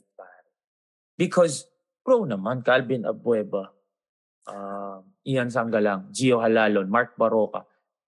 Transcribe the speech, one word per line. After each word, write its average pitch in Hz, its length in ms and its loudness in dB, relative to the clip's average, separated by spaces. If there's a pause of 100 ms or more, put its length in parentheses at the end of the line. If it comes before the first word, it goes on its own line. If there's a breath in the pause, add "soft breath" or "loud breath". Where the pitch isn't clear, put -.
(140)
pare. 90 320 -20 (720)
Because, 170 480 2 (400)
bro 247 180 4
naman, 120 380 -4
Calvin 123 400 0
Abueva, 104 640 -2 (800)
uh, 98 560 -14 (240)
Ian 127 240 -2
Sangalang, 107 640 -2
Gio 127 240 2
Halalon, 110 480 2
Mark 113 320 -2
Baroka. 107 480 0 (420)